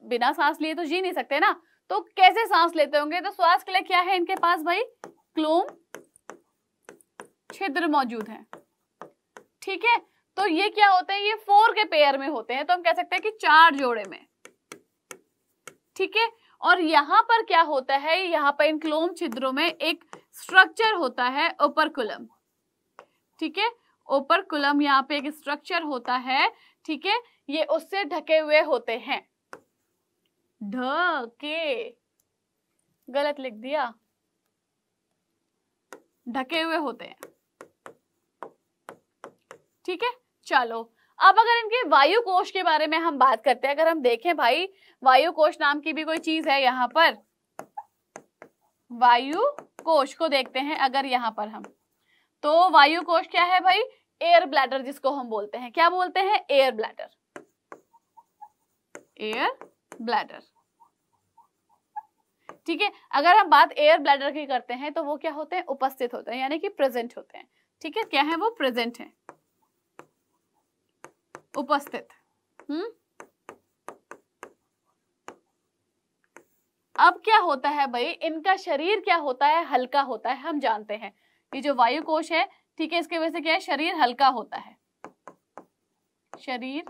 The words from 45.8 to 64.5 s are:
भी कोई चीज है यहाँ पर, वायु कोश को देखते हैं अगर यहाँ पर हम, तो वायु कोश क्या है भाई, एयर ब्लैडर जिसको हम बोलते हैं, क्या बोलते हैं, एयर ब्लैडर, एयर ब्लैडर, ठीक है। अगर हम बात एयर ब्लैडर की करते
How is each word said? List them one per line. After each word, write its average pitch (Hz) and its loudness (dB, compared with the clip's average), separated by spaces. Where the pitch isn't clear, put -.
भी 311 -6
कोई 320 -4
चीज 320 -4
है 277 2
यहाँ 247 2
पर, 302 2
वायु 262 2
कोश 285 2
को 330 -4
देखते 262 -2
हैं 294 -6
अगर 269 0
यहाँ 247 -2
पर 214 -8
हम, 214 -16
तो 330 4
वायु 311 6
कोश 339 0
क्या 339 2
है 370 2
भाई, 370 2
एयर 339 6
ब्लैडर 269 0
जिसको 262 -4
हम 269 -8
बोलते 208 -6
हैं, 240 -14
क्या 330 4
बोलते 359 -2
हैं, 392 0
एयर 269 4
ब्लैडर, - -8
एयर 254 -4
ब्लैडर, 220 -6
ठीक 330 -4
है। 415 -2
अगर 320 6
हम 392 4
बात 320 6
एयर 302 6
ब्लैडर 277 0
की 294 -8
करते 247 -6